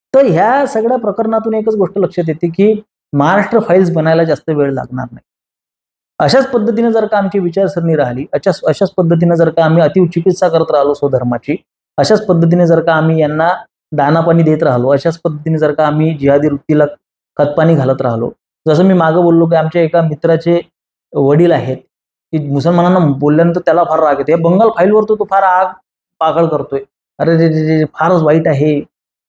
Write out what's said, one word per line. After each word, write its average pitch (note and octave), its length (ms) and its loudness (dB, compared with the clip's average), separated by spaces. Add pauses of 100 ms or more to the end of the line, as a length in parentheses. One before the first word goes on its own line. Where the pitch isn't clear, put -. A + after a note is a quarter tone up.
(140)
तर C#4 100 6
ह्या A3+ 420 0
सगळ्या A#3 300 -2
प्रकरणातून A3 580 -2
एकच A3 200 -2
गोष्ट G3+ 240 -2
लक्षात F3 300 -2
येते D#3+ 200 -4
की G#3 340 0 (300)
महाराष्ट्र G3 480 0
फाईल्स F3+ 300 2
बनायला D#3+ 340 0
जास्त D#3+ 260 -4
वेळ C#3+ 220 0
लागणार B2+ 400 -8
नाही. B2 120 -20 (920)
अशाच B3+ 320 0
पद्धतीने A3+ 420 -2
जर A3 140 0
का G#3 120 -2
आमची G3 200 -2
विचारसरणी E3+ 580 -2
राहिली, B2+ 360 -4
अशाच, E3 320 -2
अशाच F3 300 -2
पद्धतीने E3+ 420 2
जर E3 140 2
का E3 140 0
आम्ही D#3+ 180 2
अतिव E3+ 240 2
चिकित्सा F3 420 0
करत D#3+ 220 -4
राहिलो C#3+ 240 0
स्वधर्माची, B2+ 600 -4 (400)
अशाच G#3+ 300 0
पद्धतीने E3+ 400 2
जर E3 180 2
का E3 100 0
आम्ही D#3+ 260 0
यांना D#3 340 0 (380)
दानापाणी D#3+ 500 2
देत D#3 200 2
राहिलो, B2+ 260 0
अशाच C#3+ 320 -2
पद्धतीने D#3 380 -4
जर D3+ 160 0
का D#3 120 0
आम्ही D#3 280 0
जिहादी C#3+ 340 2
वृत्तीला D3 360 0 (520)
खतपाणी D#3+ 380 2
घालत C3+ 280 0
राहिलो, A#2 280 -4 (380)
जसं D#3 160 2
मी F#3+ 100 4
मागं E3 280 2
बोललो E3+ 240 4
की E3 100 0
आमच्या D#3+ 260 0
एका E3 200 0
मित्राचे E3 580 0 (540)
वडील D3 380 2
आहेत B2+ 240 -2 (560)
की D#3+ 60 -2 (120)
मुसलमानांना F3 480 0
बोलल्यानंतर D#3 600 0
त्याला E3+ 240 0
फार D#3+ 160 -2
राग D3 180 0
येतो, C#3 120 -4
या E3+ 80 2
बंगाल F3+ 300 2
फाईलवर G#3 400 2
तो, G#3+ 80 0
तो G#3 140 -4
फार G3 120 0
आग F#3 300 0 (480)
पागळ D#3+ 260 0
करतोय, C#3 340 -4 (380)
"अरे E3 180 0
रे E3 120 2
रे D#3 300 0
रे, D#3 60 2
फारच E3 380 -2
वाईट D#3+ 260 2
आहे, D3 300 0 (500)